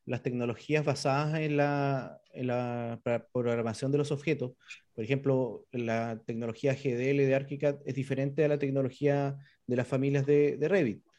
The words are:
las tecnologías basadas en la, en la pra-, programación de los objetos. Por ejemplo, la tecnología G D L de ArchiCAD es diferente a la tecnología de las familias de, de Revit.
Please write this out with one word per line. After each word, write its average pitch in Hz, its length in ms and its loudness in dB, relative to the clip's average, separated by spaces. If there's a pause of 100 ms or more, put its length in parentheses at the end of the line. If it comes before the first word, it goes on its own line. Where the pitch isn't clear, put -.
las 123 160 -4
tecnologías 123 640 -2
basadas 147 540 0
en 151 180 0
la, 139 640 0 (140)
en 127 140 -4
la 120 560 -4
pra-, 117 280 -2
programación 117 600 0
de 143 80 2
los 143 120 -2
objetos. 143 420 -2 (400)
Por 113 100 -8
ejemplo, 131 680 0
la 113 540 -2
tecnología 117 500 -2
G 135 200 -2
D 127 160 0
L 143 140 4
de 135 100 4
ArchiCAD 143 500 -2
es 139 100 -6
diferente 139 500 0
a - 20 2
la 147 120 2
tecnología 139 800 0 (300)
de 123 80 0
las 127 120 0
familias 139 380 2
de, 147 320 4
de 147 100 0
Revit. 160 360 2 (160)